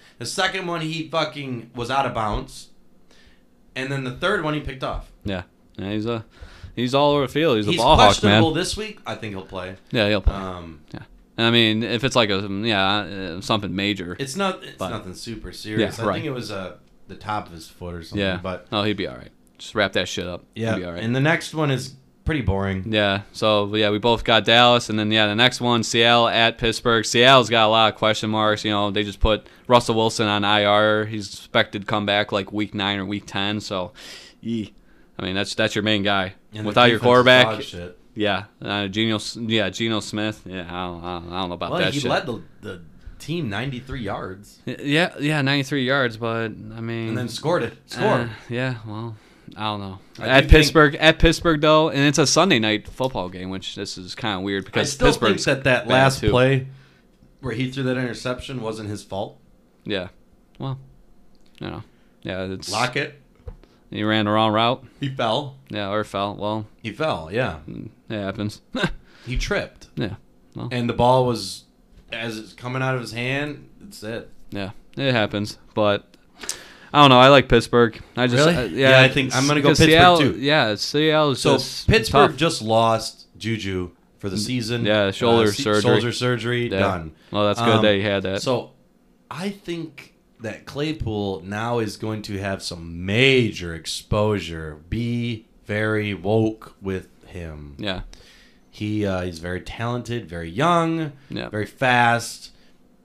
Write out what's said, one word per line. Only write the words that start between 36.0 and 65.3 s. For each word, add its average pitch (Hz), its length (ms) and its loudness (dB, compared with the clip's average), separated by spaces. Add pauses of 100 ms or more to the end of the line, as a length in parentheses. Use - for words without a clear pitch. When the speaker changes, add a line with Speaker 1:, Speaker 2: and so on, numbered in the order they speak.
Speaker 2:
guy. 95 300 0 (180)
Speaker 1:
And 107 140 -10
the - 20 -4
Speaker 2:
Without 123 220 8
your 113 80 2
Speaker 1:
defense 107 40 -4
is - 20 -10
Speaker 2:
quarterback, 123 440 8
Speaker 1:
dog 107 160 -4
shit. 87 340 -12 (180)
Speaker 2:
yeah, 101 280 0 (180)
uh, 101 280 -4
Geno 110 260 0
S-, - 220 -6
yeah, 110 320 0
Geno 110 320 -2
Smith. 107 440 -6
Yeah, 92 220 -10
I 90 200 -8
don't, 85 180 -12
I 90 140 -8
don't, 85 140 -14
I 92 60 -8
don't 92 100 -6
know 87 60 -8
about 90 160 -8
Speaker 1:
Well, 165 80 -4
Speaker 2:
that 95 140 -2
Speaker 1:
he 143 80 -4
Speaker 2:
shit. 92 100 -4
Speaker 1:
led 180 140 -2
the, 113 160 -10 (200)
the 95 200 -14 (380)
team 160 300 -6
ninety-three 127 520 -8
yards. 98 640 -10
Speaker 2:
Y-, 123 160 -8
yeah, 147 380 0
yeah, 147 220 -2
ninety-three 135 440 -2
yards, 123 320 0
but, 113 280 -4
I 107 360 -12
mean 113 280 -6
Speaker 1:
And 120 80 -4
then 123 120 -6
scored 151 340 -4
it. 110 100 -8 (140)
Score. - 180 -6
Speaker 2:
Uh, 123 240 0 (200)
yeah, 123 260 -4 (120)
well, 110 280 -10 (400)
I 101 100 -10
don't 104 160 -4
know. 95 180 -12 (200)
Speaker 1:
I 110 80 -6
Speaker 2:
At 127 80 2
Speaker 1:
do 135 60 10
think 139 100 6
Speaker 2:
Pittsburgh, 151 440 8
at 160 240 4
Pittsburgh 165 420 2
though, 156 280 4
and 139 100 -2
it's 143 200 4
a 135 80 4
Sunday 160 320 4
night 107 280 0
football 127 420 -4
game, 92 200 -10
which 95 260 -10
this 98 220 -10
is 90 180 -12
kinda 104 260 -4
weird 98 220 -2
Speaker 1:
I - 20 -12
Speaker 2:
because - 280 -2
Speaker 1:
still - 140 2
Speaker 2:
Pittsburgh's 110 380 2
Speaker 1:
think 135 120 2
that - 60 -10
that 123 240 0
Speaker 2:
bad, 123 60 2
Speaker 1:
last 131 280 4
Speaker 2:
too. 110 100 2
Speaker 1:
play 131 360 4 (760)
where 120 120 -6
he 127 180 -4
threw 135 120 -6
that 127 140 0
interception 127 640 -6
wasn't 110 280 -8
his 101 140 -8
fault. 98 360 -8 (440)
Speaker 2:
Yeah. 95 260 -6 (500)
Well, 135 200 -8 (800)
you - 100 -12
know. 85 140 -12 (380)
Yeah, 95 240 -8
it's 95 260 -10
Speaker 1:
Lockett. 127 500 -4 (680)
Speaker 2:
He 104 140 -6
ran 107 220 0
the 104 60 0
wrong 110 200 2
route. 117 320 0 (160)
Speaker 1:
He 139 80 -6
fell. 131 480 -4 (140)